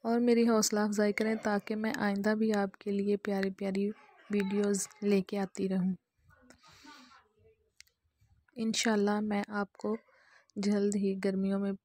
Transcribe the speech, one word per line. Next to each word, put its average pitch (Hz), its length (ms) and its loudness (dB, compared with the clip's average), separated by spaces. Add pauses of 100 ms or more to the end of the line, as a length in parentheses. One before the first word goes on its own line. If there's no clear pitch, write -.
और 233 160 2
मेरी 233 260 6
हौसला 214 380 2
अफजाई 208 280 2
करें, 220 280 0
ताकि 208 360 -2
मैं 214 220 -4
आइंदा 202 380 0
भी 220 180 0
आपके 202 380 -2
लिए 202 280 0
प्यारी 196 320 -2
प्यारी 196 380 -2 (400)
वीडियोज़ 202 580 0 (160)
लेके 202 360 0
आती 190 280 -4
रहूँ। 185 280 0 (2500)
इंशाल्लाह 214 680 0
मैं 208 280 -2
आपको 214 460 -6 (580)
जल्द 208 420 0
ही 196 200 0
गर्मियों 190 420 0
में 196 140 -2 (120)